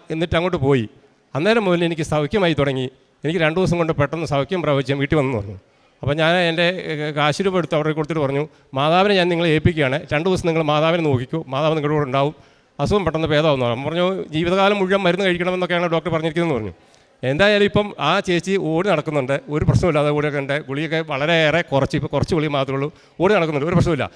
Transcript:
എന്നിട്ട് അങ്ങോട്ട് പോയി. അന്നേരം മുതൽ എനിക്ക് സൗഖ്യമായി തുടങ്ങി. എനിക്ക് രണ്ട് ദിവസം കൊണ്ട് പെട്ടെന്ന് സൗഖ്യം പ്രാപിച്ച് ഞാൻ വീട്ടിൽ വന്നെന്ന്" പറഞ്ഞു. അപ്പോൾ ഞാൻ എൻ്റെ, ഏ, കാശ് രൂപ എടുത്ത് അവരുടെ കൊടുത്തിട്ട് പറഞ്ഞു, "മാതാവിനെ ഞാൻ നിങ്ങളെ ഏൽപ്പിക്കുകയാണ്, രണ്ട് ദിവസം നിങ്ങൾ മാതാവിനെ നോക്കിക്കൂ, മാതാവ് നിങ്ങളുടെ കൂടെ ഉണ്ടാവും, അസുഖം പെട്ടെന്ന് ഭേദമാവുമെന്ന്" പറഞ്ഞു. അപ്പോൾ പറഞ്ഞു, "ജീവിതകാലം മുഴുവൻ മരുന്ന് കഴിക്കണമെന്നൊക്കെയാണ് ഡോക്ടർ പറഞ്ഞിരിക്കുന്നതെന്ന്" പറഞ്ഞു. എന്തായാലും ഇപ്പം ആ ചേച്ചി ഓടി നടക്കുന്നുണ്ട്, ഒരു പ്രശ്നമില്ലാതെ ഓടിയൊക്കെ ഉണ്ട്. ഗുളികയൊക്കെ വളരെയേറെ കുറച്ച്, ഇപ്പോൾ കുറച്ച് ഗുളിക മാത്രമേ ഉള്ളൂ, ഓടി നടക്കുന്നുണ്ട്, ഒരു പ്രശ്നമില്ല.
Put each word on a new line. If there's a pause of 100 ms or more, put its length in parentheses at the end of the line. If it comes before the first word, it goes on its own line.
(100)
എന്നിട്ട്
അങ്ങോട്ട്
പോയി. (460)
അന്നേരം
മുതൽ
എനിക്ക്
സൗഖ്യമായി
തുടങ്ങി. (340)
എനിക്ക്
രണ്ട്
ദിവസം
കൊണ്ട്
പെട്ടെന്ന്
സൗഖ്യം
പ്രാപിച്ച്
ഞാൻ
വീട്ടിൽ
വന്നെന്ന്"
പറഞ്ഞു. (420)
അപ്പോൾ
ഞാൻ
എൻ്റെ,
ഏ,
കാശ്
രൂപ
എടുത്ത്
അവരുടെ
കൊടുത്തിട്ട്
പറഞ്ഞു, (260)
"മാതാവിനെ
ഞാൻ
നിങ്ങളെ
ഏൽപ്പിക്കുകയാണ്, (120)
രണ്ട്
ദിവസം
നിങ്ങൾ
മാതാവിനെ
നോക്കിക്കൂ,
മാതാവ്
നിങ്ങളുടെ
കൂടെ
ഉണ്ടാവും, (460)
അസുഖം
പെട്ടെന്ന്
ഭേദമാവുമെന്ന്"
പറഞ്ഞു.
അപ്പോൾ
പറഞ്ഞു,
"ജീവിതകാലം
മുഴുവൻ
മരുന്ന്
കഴിക്കണമെന്നൊക്കെയാണ്
ഡോക്ടർ
പറഞ്ഞിരിക്കുന്നതെന്ന്"
പറഞ്ഞു. (480)
എന്തായാലും
ഇപ്പം
ആ
ചേച്ചി
ഓടി
നടക്കുന്നുണ്ട്,
ഒരു
പ്രശ്നമില്ലാതെ
ഓടിയൊക്കെ
ഉണ്ട്.
ഗുളികയൊക്കെ
വളരെയേറെ
കുറച്ച്,
ഇപ്പോൾ
കുറച്ച്
ഗുളിക
മാത്രമേ
ഉള്ളൂ, (260)
ഓടി
നടക്കുന്നുണ്ട്,
ഒരു
പ്രശ്നമില്ല.